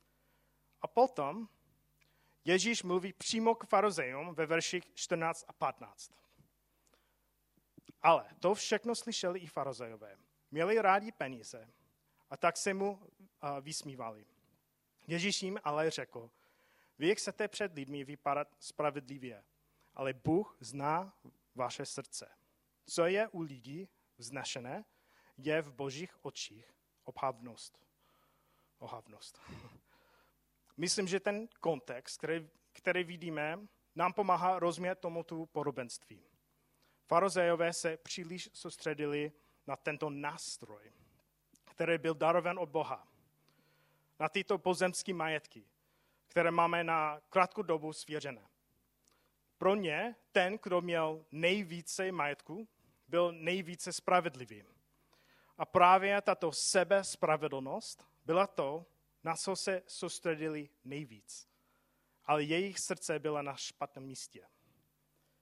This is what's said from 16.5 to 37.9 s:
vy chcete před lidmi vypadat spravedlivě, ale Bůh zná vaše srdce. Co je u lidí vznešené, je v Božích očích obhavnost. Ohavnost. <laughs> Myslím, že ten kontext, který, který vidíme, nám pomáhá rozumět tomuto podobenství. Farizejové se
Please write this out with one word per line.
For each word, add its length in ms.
vy 160
chcete 340
před 260
lidmi 300
vypadat 540
spravedlivě, 840
ale 180
Bůh 480
zná 540
vaše 320
srdce. 420
Co 200
je 220
u 120
lidí 480
vznešené, 680
je 240
v 100
Božích 520
očích 500
obhavnost. 760
Ohavnost. 600
<laughs> 680
Myslím, 320
že 120
ten 280
kontext, 580
který, 300
který 320
vidíme, 540
nám 180
pomáhá 460
rozumět 360
tomuto 520
podobenství. 800
Farizejové 640
se 240